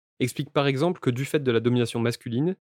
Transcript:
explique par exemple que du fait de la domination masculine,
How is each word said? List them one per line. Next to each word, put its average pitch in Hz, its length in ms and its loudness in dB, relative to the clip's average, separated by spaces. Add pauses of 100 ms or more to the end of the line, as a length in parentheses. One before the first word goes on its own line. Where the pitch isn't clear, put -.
(200)
explique 131 320 -4
par 143 160 0
exemple 143 320 0
que - 100 0
du 127 160 -2
fait 156 140 0
de 131 120 0
la 113 80 4
domination 120 400 2
masculine, 120 560 -2 (240)